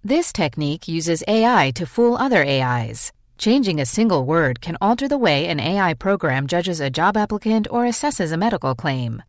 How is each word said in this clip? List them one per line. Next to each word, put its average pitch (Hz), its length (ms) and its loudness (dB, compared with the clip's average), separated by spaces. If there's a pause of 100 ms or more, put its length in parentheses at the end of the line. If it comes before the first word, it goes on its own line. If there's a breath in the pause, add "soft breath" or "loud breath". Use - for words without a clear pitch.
This 294 280 0
technique 151 560 -2
uses 165 400 -2
A 220 180 4
I 185 260 4
to 165 140 -6
fool 233 300 2
other 240 280 2
A 127 460 0
Is. - 220 -6 (260)
Changing 214 420 2
a 135 60 0
single 185 400 2
word 147 360 0
can 165 200 -8
alter 240 260 0
the 285 100 0
way 165 280 2
an 170 140 -2
A 175 200 -2
I 175 140 2
program 139 540 -2
judges 175 320 -2
a 139 100 -2
job 170 260 0
applicant 214 540 0
or 240 140 0
assesses 233 500 -2
a 160 40 -2
medical 175 360 0
claim. 123 560 -4